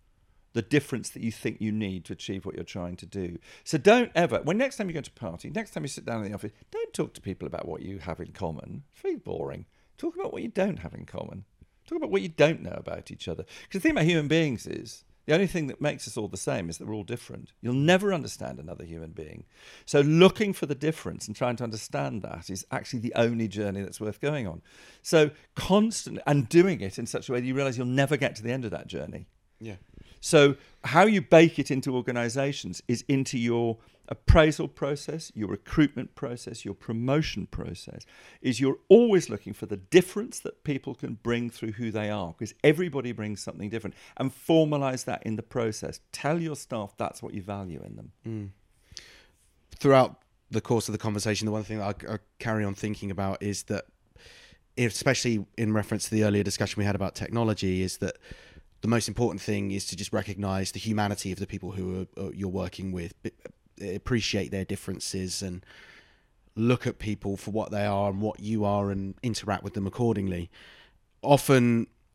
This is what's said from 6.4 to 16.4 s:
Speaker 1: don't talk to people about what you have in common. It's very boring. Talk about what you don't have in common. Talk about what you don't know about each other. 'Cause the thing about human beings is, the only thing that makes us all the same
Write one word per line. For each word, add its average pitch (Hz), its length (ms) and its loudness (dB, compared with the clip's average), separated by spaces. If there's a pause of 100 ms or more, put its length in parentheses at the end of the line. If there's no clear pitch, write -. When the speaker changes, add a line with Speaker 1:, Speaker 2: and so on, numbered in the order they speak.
Speaker 1:
don't 233 220 -8
talk - 200 -4
to - 80 -20
people - 240 -8
about - 220 -8
what 80 160 -8
you 95 160 -10
have 82 200 -8
in 85 120 -12
common. 92 600 -8
It's - 100 -20
very 370 160 -4
boring. 117 500 -8 (320)
Talk 330 160 -6
about 381 180 -8
what - 80 -8
you 240 60 -8
don't 196 320 -2
have 80 160 -12
in - 100 -14
common. - 400 -12 (400)
Talk 330 120 -6
about 311 120 -4
what 196 140 0
you 185 60 -6
don't 156 340 4
know 90 120 -8
about - 360 -10
each - 160 -12
other. 85 160 -6
'Cause - 300 -20
the 196 80 -2
thing 320 100 4
about 208 140 4
human 160 220 4
beings 151 380 2
is, - 380 -12 (240)
the 143 60 4
only 190 120 6
thing 160 220 -2
that - 120 -8
makes 143 280 -2
us 110 100 -10
all 107 100 -4
the 95 100 -8
same 104 320 -2